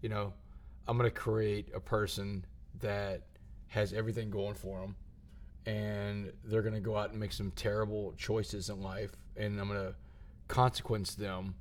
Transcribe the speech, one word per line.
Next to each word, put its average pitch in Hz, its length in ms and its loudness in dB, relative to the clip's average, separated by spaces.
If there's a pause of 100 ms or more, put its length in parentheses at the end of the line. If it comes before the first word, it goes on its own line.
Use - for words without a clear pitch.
you 117 80 -4
know, 104 240 0 (540)
I'm 117 100 4
gonna 120 140 8
create 107 640 2
a 113 60 -2
person 101 640 2 (360)
that 101 460 0 (420)
has 104 240 2
everything 110 380 0
going 101 240 0
for 95 280 -6
'em, 98 140 -6 (720)
and 104 680 0 (120)
they're 110 180 6
gonna 107 180 2
go 107 160 2
out 104 140 2
and 110 100 -4
make 104 120 0
some 101 200 0
terrible 104 640 2
choices 107 540 0
in 98 100 -4
life, 98 320 -4 (240)
and 104 240 0
I'm 98 80 0
gonna 98 260 0 (540)
consequence 120 680 4
them 95 460 -2